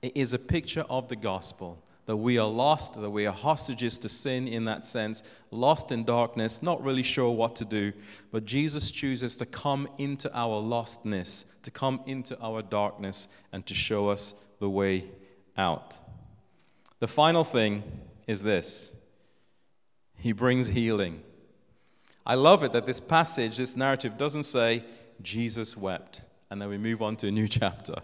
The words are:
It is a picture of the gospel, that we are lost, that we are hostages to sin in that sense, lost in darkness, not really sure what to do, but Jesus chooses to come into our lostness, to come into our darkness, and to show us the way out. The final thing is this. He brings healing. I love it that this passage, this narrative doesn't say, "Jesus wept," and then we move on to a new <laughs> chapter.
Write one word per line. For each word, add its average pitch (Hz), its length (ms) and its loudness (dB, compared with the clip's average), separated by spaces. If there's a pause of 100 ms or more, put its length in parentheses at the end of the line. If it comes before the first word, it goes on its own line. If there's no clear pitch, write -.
It 131 160 -6
is 127 160 2
a 123 60 0
picture - 500 -2
of 127 200 -4
the 123 80 -4
gospel, 95 640 -6 (260)
that 110 100 -2
we 117 220 4
are 107 100 4
lost, 131 520 2
that 104 100 -4
we 104 160 0
are 98 80 0
hostages 123 640 -2
to 110 100 -8
sin 127 400 -2
in 113 160 -4
that 110 220 -4
sense, 110 360 -4 (280)
lost 139 420 2
in 117 120 -2
darkness, 117 580 0
not 160 200 -2
really 135 200 0
sure 123 280 2
what 117 260 0
to 117 100 -6
do, 104 260 0 (400)
but 110 140 -4
Jesus 143 440 -2
chooses 127 460 -4
to 117 100 -6
come 139 400 -2 (120)
into 139 360 -4
our 113 280 -2
lostness, 110 840 -4 (180)
to 131 80 -10
come 131 360 -2
into 131 340 -10
our 113 220 -6
darkness, 101 680 -2 (240)
and 95 140 -10
to - 80 -8
show 101 340 2
us 101 260 0 (240)
the 101 120 0
way 95 340 2 (540)
out. 90 400 0 (1000)
The 117 80 -2
final 160 360 6
thing 107 380 2 (440)
is 98 160 -2
this. - 540 0 (1200)
He 113 160 0
brings 123 360 4
healing. 101 520 0 (1040)
I 123 120 4
love 156 260 10
it 131 100 2
that 117 140 2
this 131 140 -2
passage, 143 560 2
this 123 200 -4
narrative 131 400 0
doesn't 143 280 -2
say, 117 400 2 (360)
"Jesus 110 560 -4
wept," 95 460 -6 (280)
and 101 100 -8
then 101 80 -6
we 101 100 -6
move 110 220 -2
on 110 160 -2
to 107 120 -4
a - 20 0
new 107 180 2
<laughs> - 120 2
chapter. 92 440 -2